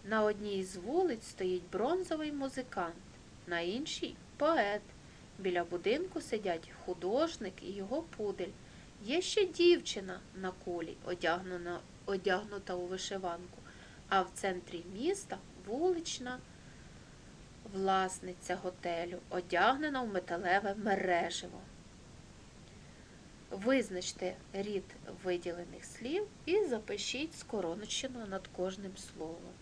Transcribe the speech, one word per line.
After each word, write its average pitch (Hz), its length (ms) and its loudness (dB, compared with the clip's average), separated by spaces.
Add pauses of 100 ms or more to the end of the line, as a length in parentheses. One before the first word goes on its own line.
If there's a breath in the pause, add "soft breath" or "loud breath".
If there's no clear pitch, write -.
На 214 180 4
одній 208 420 2
з 190 120 -6
вулиць 247 500 2
стоїть 180 460 -2
бронзовий 311 600 2
музикант, 254 600 -2 (520)
на 175 140 2
іншій — 214 560 -2 (200)
поет. 233 460 4 (560 loud breath)
Біля 180 260 2
будинку 247 560 2
сидять 196 500 0 (140)
художник 214 800 2
і 190 100 -6
його 202 300 -2
пудель. 190 500 -2 (520 loud breath)
Є 302 180 4
ще 403 240 6
дівчина 247 760 6 (160)
на 190 140 -2
кулі, 170 540 -4
одягнена, 175 760 0 (260)
одягнута 196 680 0
у 180 120 -2
вишиванку, 180 720 -4 (500 loud breath)
а 190 140 6
в 180 120 -2
центрі 180 500 -2 (100)
міста 262 440 0 (280)
вулична 254 720 0 (1400 loud breath)
власниця 185 840 2
готелю, 175 640 -4 (120)
одягнена 247 720 4
в 233 60 -2
металеве 190 680 2
мережево. 180 840 2 (1900 loud breath)
Визначте 190 840 2 (180)
рід 196 320 -2 (400)
виділених 175 600 -2
слів 330 420 -2 (200)
і 392 180 6
запишіть 240 760 -2
скорочено 214 880 -4
над 190 300 -4
кожним 190 400 -2
словом. 160 640 -8